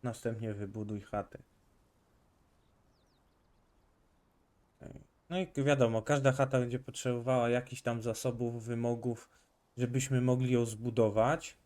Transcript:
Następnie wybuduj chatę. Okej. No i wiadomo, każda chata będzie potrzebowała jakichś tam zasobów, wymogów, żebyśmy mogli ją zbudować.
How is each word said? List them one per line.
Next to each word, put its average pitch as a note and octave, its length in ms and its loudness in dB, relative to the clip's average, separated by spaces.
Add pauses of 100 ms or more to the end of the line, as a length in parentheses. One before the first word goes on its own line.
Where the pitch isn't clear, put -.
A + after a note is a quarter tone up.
Następnie A2+ 500 -6
wybuduj G#2 480 -8
chatę. - 380 -8 (3500)
Okej. - 180 -16 (300)
No F3+ 100 -2
i F3+ 80 -2 (160)
wiadomo, B2 380 4
każda C#3 300 2
chata C3+ 280 2
będzie B2 200 -2
potrzebowała B2 720 0
jakichś B2 320 -2
tam A#2 200 -2
zasobów, A#2 640 -4
wymogów, A#2 640 -4 (480)
żebyśmy B2+ 440 0
mogli B2+ 320 2
ją A#2+ 120 4
zbudować. A2+ 1000 2